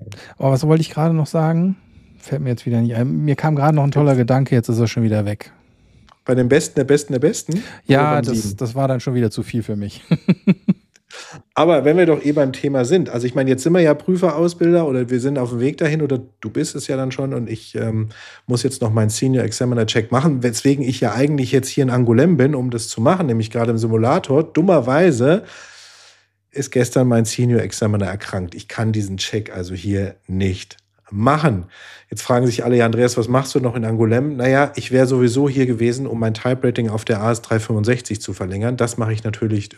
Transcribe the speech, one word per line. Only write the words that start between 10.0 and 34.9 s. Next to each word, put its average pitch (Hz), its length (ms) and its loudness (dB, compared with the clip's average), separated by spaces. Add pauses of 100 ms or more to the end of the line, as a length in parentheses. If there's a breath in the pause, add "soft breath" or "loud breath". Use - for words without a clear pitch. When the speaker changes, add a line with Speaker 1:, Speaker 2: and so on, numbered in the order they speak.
Speaker 1:
<laughs> - 40 2 (1400 loud breath)
Speaker 2:
Aber 151 300 4
wenn 151 120 4
wir 180 80 4
doch 156 180 2
eh 147 100 0
beim 139 200 2
Thema 139 320 -2
sind, 156 240 2
also 120 180 -4
ich 123 80 -4
meine, 135 140 0
jetzt 131 140 0
sind 165 100 2
wir 180 80 4
ja 151 140 6
Prüferausbilder 170 920 2
oder 127 220 -2
wir 127 120 0
sind 139 180 -2
auf 123 120 -4
dem 120 100 -4
Weg 139 180 -2
dahin 156 240 0
oder 131 160 -2 (220)
du 110 100 -10
bist 147 240 -6
es 139 140 -12
ja 139 80 -4
dann 131 160 -4
schon 135 200 -6
und 120 160 -6
ich, - 280 -12
ähm, 110 320 -4 (380 loud breath)
muss 123 180 -2
jetzt 131 180 -2
noch 110 100 0
meinen 110 160 2
Senior 131 360 0
Examiner 120 420 0
Check 113 260 -2
machen, 135 300 2
weswegen 135 420 0
ich 127 160 -2
ja 113 140 0
eigentlich 135 380 0
jetzt 135 160 2
hier 143 160 0
in 127 60 0
Angoulême 123 460 4
bin, 131 180 4
um 127 160 -2
das 113 180 -6
zu - 120 -6
machen, 170 280 2
nämlich 113 220 -2
gerade 117 200 -2
im 113 80 0
Simulator. 120 640 2
Dummerweise 156 1000 2 (1040 loud breath)
ist - 220 -8
gestern 127 360 2
mein 117 160 2
Senior 120 380 0
Examiner 101 440 -2
erkrankt. 92 480 -8
Ich - 140 -16
kann 113 240 -4
diesen 101 240 -4
Check 104 380 -6
also 92 200 -10
hier 98 420 -4 (100)
nicht 95 500 -4 (320)
machen. 113 580 0 (440 loud breath)
Jetzt - 120 -12
fragen 123 240 2
sich 120 180 -2
alle, 123 140 2
"Ja, 117 80 4
Andreas, 120 300 2
was 117 120 0
machst 131 260 0
du 143 60 2
noch 123 160 -2
in 113 100 -4
Angoulême?" 113 480 0
Naja, 131 400 2
ich - 160 -10